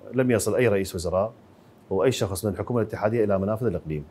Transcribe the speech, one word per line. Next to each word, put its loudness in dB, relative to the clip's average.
لم 2
يصل 2
أي 4
رئيس 0
وزراء 0
أو 2
أي 4
شخص -2
من 0
الحكومة -2
الاتحادية 0
إلى 2
منافذ -2
الإقليم -4